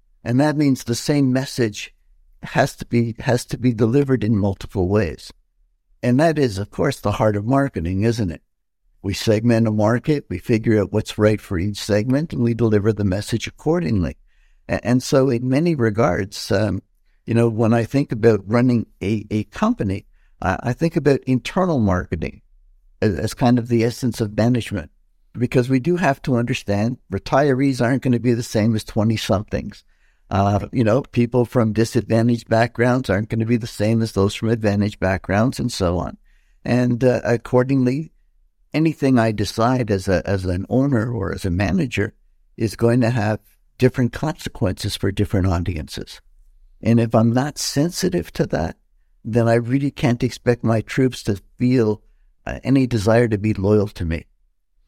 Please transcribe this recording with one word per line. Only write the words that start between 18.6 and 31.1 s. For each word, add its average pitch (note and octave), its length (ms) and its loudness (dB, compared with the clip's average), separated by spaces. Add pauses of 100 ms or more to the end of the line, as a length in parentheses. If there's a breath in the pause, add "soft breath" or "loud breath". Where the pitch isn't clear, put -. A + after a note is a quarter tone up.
a, G2+ 300 -2
a G#2+ 140 -2
company, B2+ 600 -2 (360)
I, F2+ 200 0
I B2 120 -2
think E3 240 -2
about C#3 260 2
internal D3+ 560 0
marketing F2+ 640 -2 (600)
as, A2 160 2
as - 160 -4
kind B2 240 0
of A#2 120 -4
the A2+ 160 2
essence A#2 340 -4
of G#2 160 -4
management, G#2+ 560 -2 (400)
because A#2+ 380 0
we C3 100 2
do E3 160 0
have D#3+ 280 0
to C3 120 0
understand A#2 640 -2 (120)
retirees C3+ 720 0
aren't B2 220 0
gonna B2 160 2
be A#2+ 140 0
the A2+ 100 -4
same A2+ 320 0
as G#2+ 80 -4
twenty-somethings. G#2+ 1000 -2 (440)
Uh, G2+ 440 0
you A#2+ 100 2
know, A2 200 2
people A#2+ 420 0